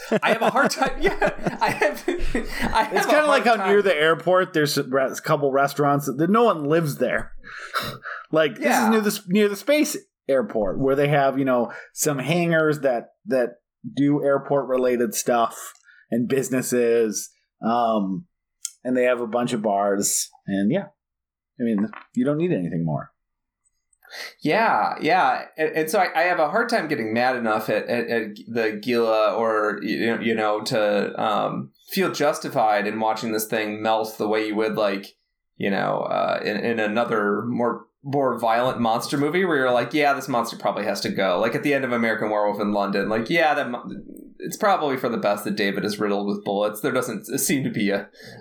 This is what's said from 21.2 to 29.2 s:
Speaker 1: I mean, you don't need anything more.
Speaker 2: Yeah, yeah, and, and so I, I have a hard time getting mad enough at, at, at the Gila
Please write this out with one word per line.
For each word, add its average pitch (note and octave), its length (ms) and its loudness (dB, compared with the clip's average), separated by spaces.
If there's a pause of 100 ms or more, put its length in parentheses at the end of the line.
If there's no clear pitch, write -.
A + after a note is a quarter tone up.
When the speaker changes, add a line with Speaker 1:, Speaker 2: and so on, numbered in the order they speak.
Speaker 1:
I A#2+ 40 0
mean, A2 260 0 (240)
you B2 100 0
don't D3 140 0
need F3 140 0
anything F2 320 -2
more. D#2 280 -4 (1300)
Speaker 2:
Yeah, D#3 580 2
yeah, D3+ 440 2 (140)
and, D#3 180 0
and D#3 140 -2
so G#3+ 80 2
I, F3 220 0
I - 40 4
have F3+ 140 2
a D3+ 100 2
hard A#3 220 0
time F#3 180 0
getting A2+ 240 -2
mad B2 240 2
enough A2 320 -2
at, G#2+ 200 0
at, A#2+ 200 -2
at A2+ 200 -2 (180)
the A2 360 -2
Gila A2 520 2